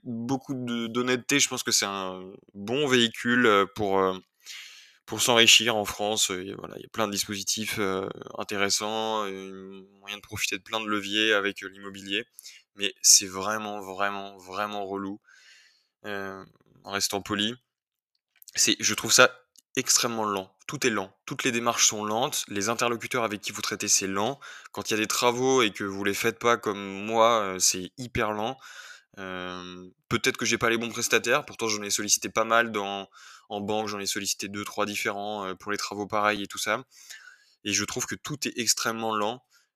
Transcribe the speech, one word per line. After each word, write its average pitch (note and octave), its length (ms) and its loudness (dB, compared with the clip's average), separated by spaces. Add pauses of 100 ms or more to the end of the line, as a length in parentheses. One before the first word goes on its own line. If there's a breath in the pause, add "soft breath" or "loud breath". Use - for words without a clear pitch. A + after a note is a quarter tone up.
beaucoup B2 500 -4
de, A#2+ 340 -4
d'honnêteté, B2 520 2
je B2+ 100 2
pense B2+ 140 -6
que A#2+ 80 -2
c'est G#2 160 4
un F#2+ 360 -4 (300)
bon A#2 340 -2
véhicule, A#2+ 600 4
euh, G2+ 180 6 (100)
pour, G2 240 2
euh, F#2 180 2 (880 loud breath)
pour A2 140 -6
s'enrichir A2+ 560 8
en G#2 80 0
France. G#2+ 460 0
Et F#2+ 300 -6
voilà, - 180 -12
il - 60 -14
y - 20 -18
a - 40 -18
plein A2 180 -2
de G#2 40 -2
dispositifs, G2+ 680 -2
euh, F#2+ 280 0 (300)
intéressants, G#2+ 880 0
et F#2+ 260 -8 (480)
moyen G2 180 -12
de G2+ 40 -16
profiter - 360 -6
de F#2 60 -12
plein A2 160 -4
de A2 60 -8
leviers G#2 480 0
avec, G2+ 300 -2
euh, G2 40 -10
l'immobilier. G2 580 -8 (500 loud breath)
Mais G2+ 260 -4
c'est - 260 8
vraiment, G#2 540 -4
vraiment, G2 560 -4
vraiment G2+ 480 -6
relou, G2 340 -4 (840 soft breath)
euh, G2 400 -8 (380)
en - 80 -14
restant G2 300 -2
poli. G#2 340 -2 (1000)
C'est, - 240 2
je A2+ 140 2
trouve G#2+ 180 -2
ça B2 260 8 (380)
extrêmement A#2 500 2
lent. G2 300 -2 (120)
Tout C#3+ 200 -4
est - 20 4
lent. G2+ 240 -2 (120)
Toutes - 180 -6
les C3+ 80 4
démarches A#2 360 2
sont G#2+ 180 0
lentes. A2+ 420 0
Les G2+ 220 -2
interlocuteurs A#2 560 0
avec G#2 160 -4
qui - 100 -8
vous G#2 100 -8
traitez, G#2 280 -4
c'est - 180 2
lent. G#2 320 0 (320 loud breath)
Quand - 180 -6
il - 40 0
y G#2+ 40 2
a - 20 2
des G#2+ 80 0
travaux B2+ 540 4
et G#2+ 100 4
que G2+ 120 -8
vous G2 220 -4
les G2+ 80 2
faites A2+ 260 -2
pas A#2+ 160 4
comme G2+ 240 -2
moi, A2 640 4
euh, F#2+ 180 -2
c'est F#2 380 0
hyper A#2+ 340 -2
lent. G#2+ 260 -4 (640 loud breath)
Euh, F2+ 680 -10 (220)
peut-être A#2+ 280 0
que A#2+ 80 -4
j'ai A2+ 120 2
pas A#2 120 2
les A2+ 80 2
bons A#2 120 -4
prestataires, A#2 560 2
pourtant A2+ 240 -6
j'en G#2 140 -4
ai G2+ 80 -4
sollicité G#2 380 0
pas A2+ 140 2
mal A2+ 280 4
dans, G2+ 360 -4 (420 loud breath)
en G#2 120 -4
banque, G#2+ 260 -2
j'en G#2 120 -6
ai G2 80 -6
sollicité G2+ 420 -4
deux, G#2 160 -6
trois G#2 200 -2
différents, G#2 600 -4
euh, F#2 100 -6
pour - 160 -8
les G#2 60 -2
travaux G2+ 300 -4
pareils G#2 360 0
et G2 40 -8
tout G2 100 -12
ça. A2 260 -2 (800 loud breath)
Et G#2 80 -4
je G2+ 140 0
trouve - 220 -6
que - 80 -6
tout - 320 -6
est - 100 -6
extrêmement A2+ 580 0
lent. G#2+ 280 -2 (320 soft breath)